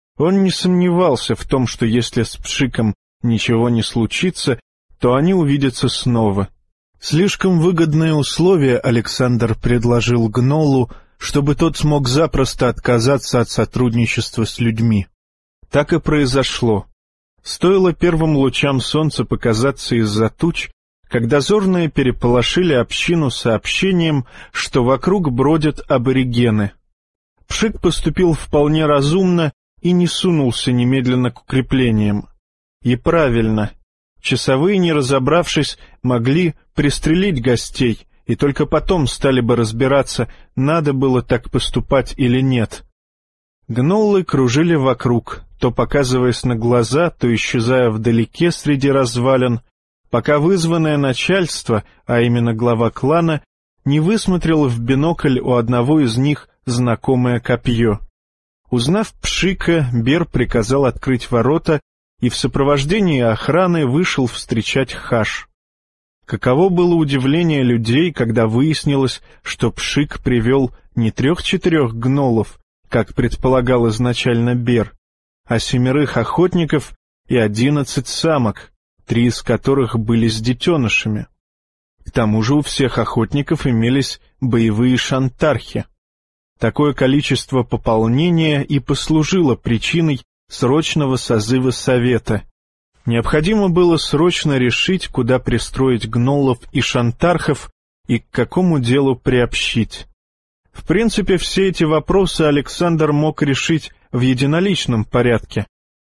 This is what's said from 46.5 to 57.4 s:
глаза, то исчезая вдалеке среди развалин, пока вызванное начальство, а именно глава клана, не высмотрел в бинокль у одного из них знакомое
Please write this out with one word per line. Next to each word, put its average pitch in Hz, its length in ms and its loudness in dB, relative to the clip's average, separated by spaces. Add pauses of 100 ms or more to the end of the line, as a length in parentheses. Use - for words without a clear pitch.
глаза, 120 560 0
то 123 240 -2
исчезая 123 560 0
вдалеке 113 600 0
среди 143 400 0
развалин, 127 720 0 (500)
пока 147 280 0
вызванное 165 580 0
начальство, 139 880 -2 (220)
а 120 140 0
именно 120 340 2
глава 117 360 0
клана, 160 520 0 (420)
не 143 160 2
высмотрел 165 680 2
в 117 120 -4
бинокль 135 600 0
у 127 140 0
одного 123 460 2
из 117 160 0
них 139 320 -2 (180)
знакомое 123 720 0